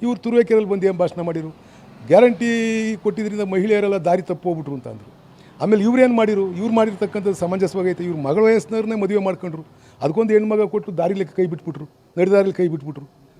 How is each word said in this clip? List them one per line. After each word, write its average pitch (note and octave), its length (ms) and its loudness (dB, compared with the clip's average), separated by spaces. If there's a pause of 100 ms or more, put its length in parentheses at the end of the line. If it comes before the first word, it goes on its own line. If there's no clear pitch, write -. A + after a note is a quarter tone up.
ಇವ್ರು A#3+ 180 -2
ತುರುವೇಕೆರೆಯಲ್ಲಿ A3+ 500 2
ಬಂದು G3 160 0
ಏನು F#3 120 0
ಭಾಷಣ F3 240 -2
ಮಾಡಿರು? E3 260 -6 (580)
ಗ್ಯಾರಂಟಿ A3+ 440 4 (520)
ಕೊಟ್ಟಿದ್ರಿಂದ G#3 380 -4
ಮಹಿಳೆಯರೆಲ್ಲ G3+ 560 0
ದಾರಿ F3 260 2
ತಪ್ಪು F3+ 260 -6
ಹೋಗ್ಬಿಟ್ರು D#3 260 -6
ಅಂತ B2 140 -12
ಅಂದರು. A2 340 -18 (380)
ಆಮೇಲೆ G3+ 220 4
ಇವ್ರೇನು B3 320 4
ಮಾಡಿರು? G#3 380 2
ಇವ್ರು G#3+ 220 -4
ಮಾಡಿರ್ತಕ್ಕಂಥದ್ದು G#3 600 0
ಸಮಂಜಸವಾಗೈತೆ? F3+ 720 -2
ಇವ್ರ F3 160 -4
ಮಗಳ D3 220 0
ವಯಸ್ಸಿನವ್ರನ್ನೇ A3 540 0
ಮದುವೆ G3+ 280 0
ಮಾಡ್ಕೊಂಡ್ರು. F3 400 -6 (380)
ಅದಕ್ಕೊಂದು G#3 300 0
ಹೆಣ್ಮಗ G#3+ 300 4
ಕೊಟ್ಟು G3+ 360 -4
ದಾರಿಲಿ F#3 260 0
ಕೈ F3+ 220 -2
ಬಿಟ್ಬಿಟ್ರು, D#3 380 -8 (340)
ನಡಿ F3+ 120 2
ದಾರಿಲಿ G3 220 4
ಕೈ F3+ 160 0
ಬಿಟ್ಬಿಟ್ರು. C#3+ 360 -8 (360)